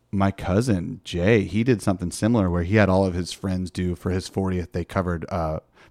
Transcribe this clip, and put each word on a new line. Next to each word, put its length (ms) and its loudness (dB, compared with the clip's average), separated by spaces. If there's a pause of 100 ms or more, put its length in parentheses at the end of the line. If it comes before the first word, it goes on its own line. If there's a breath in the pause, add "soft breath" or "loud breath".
(120)
my 200 2
cousin, 720 -2
Jay, 400 2
he 220 -2
did 160 2
something 300 -2
similar 380 2
where 140 0
he 120 0
had 120 6
all 180 4
of 100 -2
his 180 -4
friends 380 -4
do 240 -2
for 160 -4
his 180 -2
fortieth. 420 -2
They 140 -4
covered, 440 -2
uh, 300 -2 (320 soft breath)